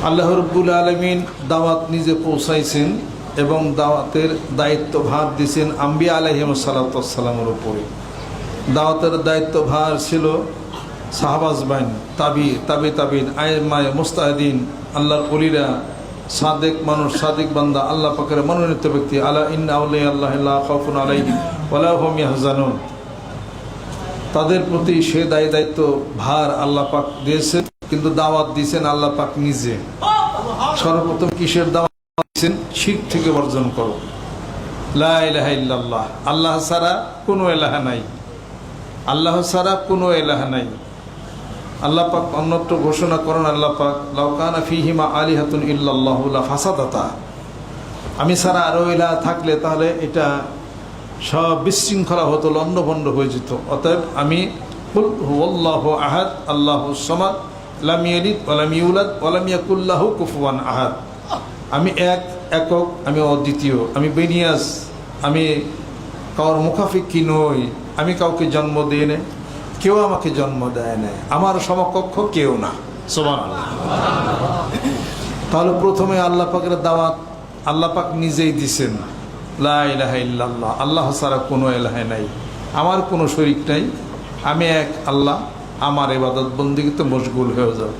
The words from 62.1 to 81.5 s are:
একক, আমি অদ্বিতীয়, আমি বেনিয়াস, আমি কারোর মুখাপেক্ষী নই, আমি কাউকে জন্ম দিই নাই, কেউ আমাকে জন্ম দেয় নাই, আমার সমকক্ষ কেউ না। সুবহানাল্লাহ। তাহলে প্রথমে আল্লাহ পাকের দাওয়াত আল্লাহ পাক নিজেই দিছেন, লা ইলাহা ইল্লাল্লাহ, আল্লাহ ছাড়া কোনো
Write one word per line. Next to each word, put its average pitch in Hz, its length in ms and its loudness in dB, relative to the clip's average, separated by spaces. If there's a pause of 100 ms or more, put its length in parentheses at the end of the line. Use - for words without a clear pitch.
একক, 165 360 2 (200)
আমি 151 140 2
অদ্বিতীয়, 143 540 2 (200)
আমি 147 140 2
বেনিয়াস, 165 760 2 (380)
আমি 151 380 2 (760)
কারোর 156 200 2
মুখাপেক্ষী 170 640 0
নই, 151 500 2 (260)
আমি 170 180 0
কাউকে 170 320 2
জন্ম 147 420 0
দিই 147 180 2
নাই, 151 100 2 (640)
কেউ 208 240 6
আমাকে 175 260 0
জন্ম 135 440 0
দেয় 117 220 -2
নাই, 104 180 -2 (160)
আমার 185 300 2
সমকক্ষ 180 600 0 (120)
কেউ 139 240 2
না। 101 120 -2 (400)
সুবহানাল্লাহ। 117 560 -2 (1900)
তাহলে 175 280 4
প্রথমে 190 400 4
আল্লাহ 175 320 2
পাকের 175 300 0
দাওয়াত 165 340 2 (500)
আল্লাহ 165 280 0
পাক 175 180 -2
নিজেই 160 400 2
দিছেন, 127 440 0 (640)
লা 147 240 4
ইলাহা 131 320 0
ইল্লাল্লাহ, 120 640 -2
আল্লাহ 143 320 0
ছাড়া 135 240 0
কোনো 131 360 2